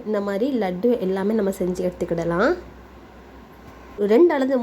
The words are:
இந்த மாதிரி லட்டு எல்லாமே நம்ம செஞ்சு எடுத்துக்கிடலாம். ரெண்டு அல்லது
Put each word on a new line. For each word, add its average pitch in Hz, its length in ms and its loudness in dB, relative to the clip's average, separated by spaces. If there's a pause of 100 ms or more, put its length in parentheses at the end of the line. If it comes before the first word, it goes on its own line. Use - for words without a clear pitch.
இந்த 208 200 -2
மாதிரி 202 200 -2 (160)
லட்டு 185 280 0 (160)
எல்லாமே 196 320 0
நம்ம 196 220 0
செஞ்சு 180 260 -2
எடுத்துக்கிடலாம். 170 680 0 (1600)
ரெண்டு 330 220 6
அல்லது 269 280 0